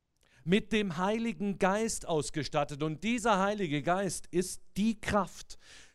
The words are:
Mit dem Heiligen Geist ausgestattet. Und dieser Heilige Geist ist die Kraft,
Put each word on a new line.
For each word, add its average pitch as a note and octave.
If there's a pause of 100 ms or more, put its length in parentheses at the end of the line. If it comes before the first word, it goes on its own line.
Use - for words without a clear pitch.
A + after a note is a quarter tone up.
(420)
Mit G3
dem G3+
Heiligen G3+
Geist G#3
ausgestattet. D3
Und D#3
dieser A3
Heilige F#3+
Geist F3+
ist F3+ (140)
die G#3+
Kraft, - (360)